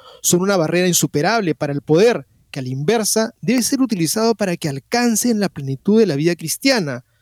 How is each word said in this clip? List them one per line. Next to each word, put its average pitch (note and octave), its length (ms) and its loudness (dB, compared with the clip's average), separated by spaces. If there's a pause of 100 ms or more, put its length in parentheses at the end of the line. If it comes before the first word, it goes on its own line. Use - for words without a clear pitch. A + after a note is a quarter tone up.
(220)
son F3 200 2
una G3 160 2
barrera F3 280 0
insuperable F3 680 0
para D3 160 -6
el C#3+ 100 -4
poder, F3 460 2 (240)
que - 80 -10
a - 20 -6
la B2+ 60 -6
inversa G#3 720 -2
debe A#3+ 200 0
ser B3 200 -2
utilizado A3 540 0
para F#3 220 -2
que - 100 -6
alcancen A#3 720 0
la F#3+ 80 0
plenitud C#3 500 -2
de A3+ 100 6
la C#3+ 100 -2
vida E3 180 0
cristiana. D#3+ 680 -2 (160)